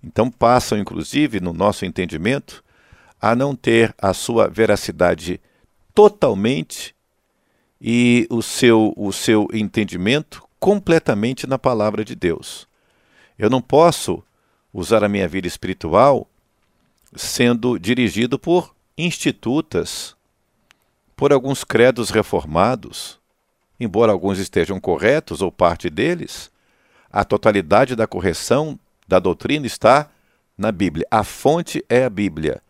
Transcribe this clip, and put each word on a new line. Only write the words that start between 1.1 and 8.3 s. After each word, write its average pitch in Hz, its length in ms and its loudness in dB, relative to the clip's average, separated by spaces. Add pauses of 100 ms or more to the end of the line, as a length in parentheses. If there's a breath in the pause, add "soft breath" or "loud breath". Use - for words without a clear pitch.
no 87 140 -4
nosso 95 340 0
entendimento, 90 760 -6 (560 soft breath)
a 110 160 2
não 139 180 -2
ter 113 420 2
a 98 160 0
sua 113 360 0
veracidade 90 920 -2 (540)
totalmente 143 1000 2 (880)
e 120 480 2
o 117 140 -2